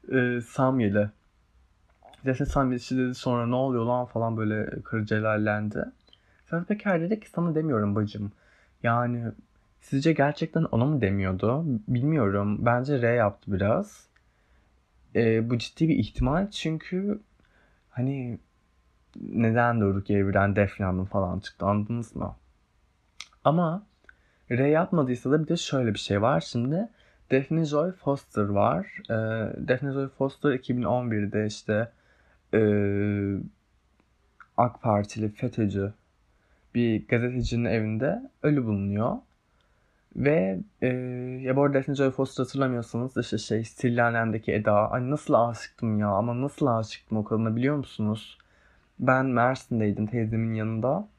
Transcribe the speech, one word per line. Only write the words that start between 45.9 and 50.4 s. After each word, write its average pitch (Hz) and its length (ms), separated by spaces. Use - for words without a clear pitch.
ya 104 80
ama 117 340
nasıl 139 240
aşıktım 113 520
o 107 60
kadına 110 320
biliyor 135 200
musunuz? 110 600
Ben 131 260
Mersin'deydim 117 840
teyzemin 113 460